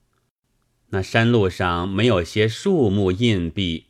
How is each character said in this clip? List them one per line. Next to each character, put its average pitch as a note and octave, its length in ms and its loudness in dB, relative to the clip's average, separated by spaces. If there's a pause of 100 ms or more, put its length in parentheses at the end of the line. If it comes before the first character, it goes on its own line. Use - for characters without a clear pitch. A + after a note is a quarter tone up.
(880)
那 G2 100 -4
山 A#2 320 2
路 G#2+ 160 4
上 F2 400 -2
没 G2+ 200 0
有 F#2 160 2
些 G#2+ 240 0
树 C#3 420 0
木 F#2+ 220 0
荫 F#2 400 0
蔽 F2 380 -4